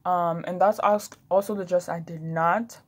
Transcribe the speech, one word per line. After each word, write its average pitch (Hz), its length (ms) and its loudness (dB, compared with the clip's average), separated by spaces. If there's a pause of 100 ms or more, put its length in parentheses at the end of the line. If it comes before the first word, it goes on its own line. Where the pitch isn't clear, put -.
Um, 170 420 0
and 180 140 -4
that's 208 200 4
als-, 208 360 0 (140)
also 202 240 2
the 196 100 -6
dress 175 240 0
I 170 120 -6
did 165 200 -10
not 165 680 0